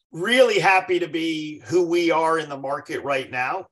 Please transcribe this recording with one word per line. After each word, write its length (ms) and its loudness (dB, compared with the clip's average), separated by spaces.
really 480 4
happy 400 2
to 80 -2
be 580 -6
who 220 2
we 240 2
are 260 2
in 120 -6
the 80 -10
market 460 -8
right 280 -4
now. 400 -4